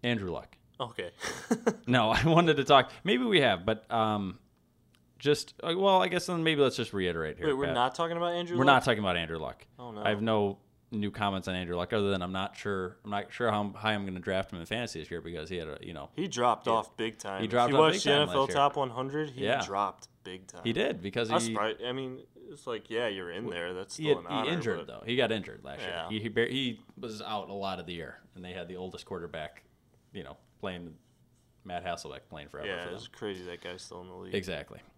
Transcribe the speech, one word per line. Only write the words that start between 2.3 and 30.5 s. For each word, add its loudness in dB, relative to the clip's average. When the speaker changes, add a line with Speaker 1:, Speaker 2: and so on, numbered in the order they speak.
Speaker 1:
to 2
talk. 8
Maybe 2
we 6
have, 4
but, 0
um, 0
just, 2
uh, -2
well, 6
I 4
guess 0
then 0
maybe 4
let's 6
just -4
reiterate 0
here, -2
Speaker 2:
Wait, 2
we're 0
Speaker 1:
Pat. 0
Speaker 2:
not 2
talking -2
about -2
Andrew -2
Speaker 1:
We're 6
Speaker 2:
Luck? 10
Speaker 1:
not 6
talking 4
about 2
Andrew -2
Luck. -8
Speaker 2:
Oh, -12
no. -10
Speaker 1:
I 2
have 0
no 2
new -2
comments -2
on -2
Andrew -4
Luck -2
other 2
than 0
I'm -4
not -4
sure, -4
I'm -10
not -6
sure 0
how 0
high 0
I'm -2
gonna -6
draft -2
him -8
in -8
fantasy -6
this -10
year -6
because -10
he -4
had -6
a, -10
you -12
know, -12
Speaker 2:
He -4
dropped 2
Speaker 1:
he 2
had, 6
Speaker 2:
off -2
big -4
time. -6
Speaker 1:
he -2
dropped 4
Speaker 2:
If 2
you 6
Speaker 1:
off 8
Speaker 2:
watched 0
Speaker 1:
big 4
Speaker 2:
the 6
Speaker 1:
time 4
Speaker 2:
N 0
F -2
L 4
Speaker 1:
last 2
year. -2
Speaker 2:
top 4
one 0
hundred, -4
he -8
Speaker 1:
Yeah. 2
Speaker 2:
dropped -2
big -12
time. -18
Speaker 1:
He 0
did -2
because -4
Speaker 2:
That's 2
Speaker 1:
he -4
Speaker 2:
right. -2
I -6
mean, -8
it's -16
like, -8
yeah, 0
you're -6
in -6
Speaker 1:
w-, -6
Speaker 2:
there. -4
That's -10
Speaker 1:
he -8
Speaker 2:
still 4
Speaker 1:
had, -12
Speaker 2:
an -8
honor, -2
Speaker 1:
he 0
injured, -2
Speaker 2:
but -12
Speaker 1:
though. -14
He 0
got 4
injured -6
last -12
Speaker 2:
Yeah. -6
Speaker 1:
year. -4
He, -8
he -4
bar-, 2
he -4
was -10
out -6
a -10
lot -4
of -12
the -8
year, -10
and -16
they -12
had -10
the -12
oldest -10
quarterback, -10
you -10
know, -16